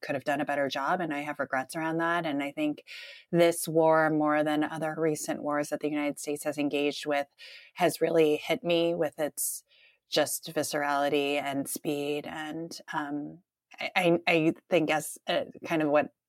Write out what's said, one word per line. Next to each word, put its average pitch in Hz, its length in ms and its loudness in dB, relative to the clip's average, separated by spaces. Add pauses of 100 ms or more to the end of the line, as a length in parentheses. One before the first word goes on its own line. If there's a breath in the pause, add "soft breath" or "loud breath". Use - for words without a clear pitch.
could 147 140 -4
have 127 100 -6
done 143 160 0
a 143 40 -4
better 139 240 0
job, 147 320 0
and 156 120 -4
I 143 80 -4
have 147 180 -6
regrets - 360 -4
around 160 240 -2
that. 170 260 0
And 143 180 -2
I 143 80 -6
think 151 320 -4 (480 loud breath)
this 170 360 4
war, 160 440 6
more 151 320 2
than 151 200 0
other 156 340 -4
recent 156 460 -2
wars 147 260 -2
that 151 120 -4
the 151 80 0
United 147 300 -2
States 147 260 -6
has 151 140 -4
engaged 143 480 0
with, 143 200 0 (480 loud breath)
has 170 260 2
really 160 360 4
hit - 260 -2
me 170 320 2
with 165 240 -2
its - 440 -4 (460 soft breath)
just - 460 0
viscerality 143 840 0
and 139 280 -4
speed. 147 580 -4
And, 160 500 -10 (160)
um, 151 460 -6 (400)
I, - 160 -6
I, 175 320 4
I 170 260 4 (160)
think 160 220 4
as, 151 260 -2 (100)
uh, 170 180 0 (200)
kind 160 160 0
of 156 80 2
what, 143 200 4 (200)